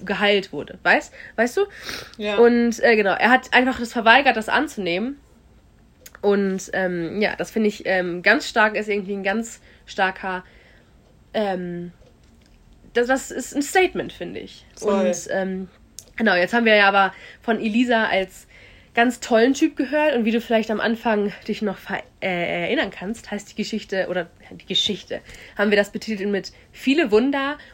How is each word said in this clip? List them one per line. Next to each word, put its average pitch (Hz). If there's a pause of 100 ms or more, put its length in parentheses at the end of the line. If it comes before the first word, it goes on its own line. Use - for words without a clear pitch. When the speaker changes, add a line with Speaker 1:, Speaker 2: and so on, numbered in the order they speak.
Speaker 1:
geheilt 196
wurde. -
Weißt, 226 (240)
weißt 247
du? 403 (520)
Speaker 2:
Ja. 208
Speaker 1:
Und, 240
äh, 233
genau, 196
er -
hat 254
einfach 254
das 240
verweigert, 233
das 220
anzunehmen. 226 (1040)
Und, 202
ähm, 180
ja, 202
das -
finde 220
ich, -
ähm, 180
ganz 226
stark, 214
ist 214
irgendwie 202
ein 196
ganz 214 (240)
starker, 190 (880)
ähm, 180 (1040)
das, 240
das 269
ist -
ein 294
Statement, 311
finde -
ich. - (120)
Speaker 2:
Voll. 208
Speaker 1:
Und, 208 (140)
ähm, 190 (480)
genau, 214
jetzt 180
haben 240
wir 220
ja 202
aber 196 (300)
von 226
Elisa 226
als - (480)
ganz 240
tollen 240
Typ 302
gehört. 302
Und 233
wie 220
du 233
vielleicht 220
am 214
Anfang 214 (140)
dich 208
noch 196
ver-, - (180)
äh, 175
erinnern 247
kannst, -
heißt 208
die -
Geschichte, 202
oder 180 (240)
die 175
Geschichte, - (360)
haben 208
wir 202
das 202
betitelt 202
mit 190 (200)
„Viele 277
Wunder 277 (160)